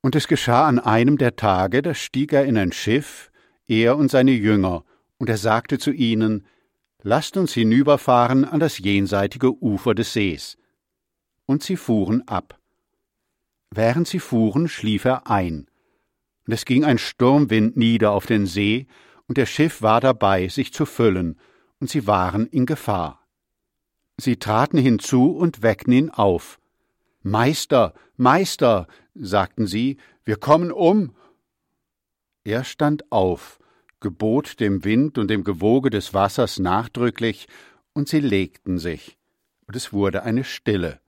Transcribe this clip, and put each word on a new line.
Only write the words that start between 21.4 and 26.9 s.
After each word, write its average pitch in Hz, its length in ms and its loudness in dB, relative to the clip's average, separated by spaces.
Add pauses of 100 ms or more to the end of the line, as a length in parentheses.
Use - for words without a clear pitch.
und 135 80 -8
sie 127 180 -4
waren 98 400 0
in 127 180 0
Gefahr. 98 640 -6 (880)
Sie 120 220 -2
traten 113 400 0
hinzu 127 540 2
und 160 320 -2
weckten 113 280 0
ihn 139 200 2
auf. 95 500 -2 (600)